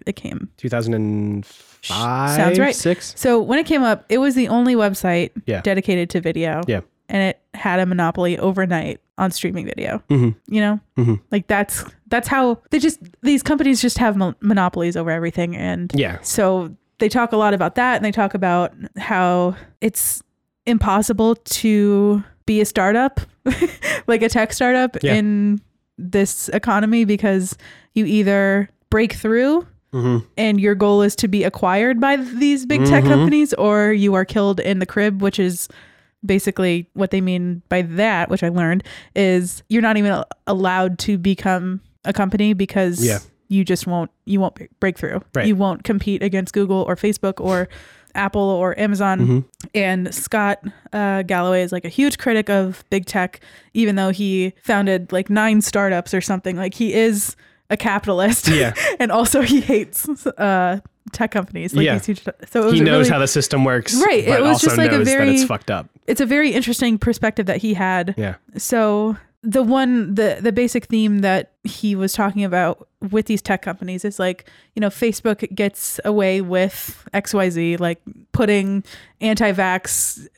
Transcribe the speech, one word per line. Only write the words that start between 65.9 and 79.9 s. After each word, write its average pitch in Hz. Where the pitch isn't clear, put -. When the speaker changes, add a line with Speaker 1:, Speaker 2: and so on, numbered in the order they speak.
Speaker 1:
It's -
a 269
very 285
interesting 233
perspective 220
that 196
he 220
had. 185
Speaker 2:
Yeah. 98
Speaker 1:
So 214
the 226
one, 240
the, 214
the 214
basic 240
theme 214
that 190
he 208
was 190
talking 202
about 180
with 214
these 208
tech 190
companies 185
is, 202
like, 185
you 214
know, 208
Facebook 214
gets -
away 196
with 185
X 202
Y 185
Z, 170
like, 170
putting 196
anti-vax 196